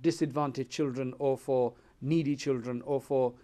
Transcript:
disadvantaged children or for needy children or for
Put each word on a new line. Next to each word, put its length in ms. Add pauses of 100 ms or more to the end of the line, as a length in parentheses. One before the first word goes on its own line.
disadvantaged 720
children 480
or 180
for 360 (280)
needy 360
children 460
or 180
for 440